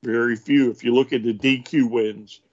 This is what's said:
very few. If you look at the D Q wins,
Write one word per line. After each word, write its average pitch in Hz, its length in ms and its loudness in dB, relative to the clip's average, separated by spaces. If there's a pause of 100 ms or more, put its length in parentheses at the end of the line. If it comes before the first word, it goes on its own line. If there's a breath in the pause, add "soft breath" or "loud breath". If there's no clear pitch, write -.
very 117 340 0
few. 135 340 2
If - 140 -8
you 120 100 2
look 131 180 2
at 123 100 -2
the 113 120 -2
D 135 260 0
Q 135 260 0
wins, 110 540 -6 (120)